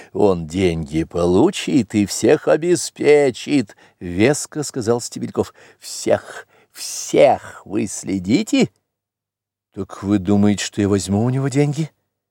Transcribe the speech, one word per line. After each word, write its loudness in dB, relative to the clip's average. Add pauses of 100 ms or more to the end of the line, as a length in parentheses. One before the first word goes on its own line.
(140)
он 2
деньги -2
получит 0
и 2
всех 2
обеспечит», 0 (240)
веско 0
сказал -4
Стебельков. -6 (260)
«Всех, -4 (240)
всех 0
вы -4
следите?» -2 (1040)
«Так -12
вы 2
думаете, 2
что -6
я 2
возьму 0
у 0
него -2
деньги?» -2 (400)